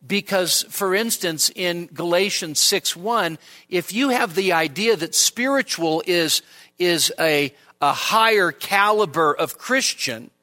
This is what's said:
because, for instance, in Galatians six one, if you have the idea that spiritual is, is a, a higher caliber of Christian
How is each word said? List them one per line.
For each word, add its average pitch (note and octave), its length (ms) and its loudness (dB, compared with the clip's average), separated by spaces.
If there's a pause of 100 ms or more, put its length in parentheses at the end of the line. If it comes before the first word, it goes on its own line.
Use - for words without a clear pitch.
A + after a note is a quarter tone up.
because, F#3 600 -2
for F#3+ 260 -2
instance, F#3+ 600 -2
in F3 320 -4
Galatians E3+ 720 -2
six - 340 0
one, F3+ 440 -2 (300)
if F3+ 240 -4
you C4 180 0
have A#3+ 240 0
the F#3 180 0
idea E3 440 0
that D#3 180 -6
spiritual A3+ 920 0
is, F3 360 2 (360)
is F3 400 2
a, D3 360 2 (260)
a C#3+ 120 2
higher G#3 600 2
caliber G3 800 0
of D#3 240 -4
Christian - 720 -4 (120)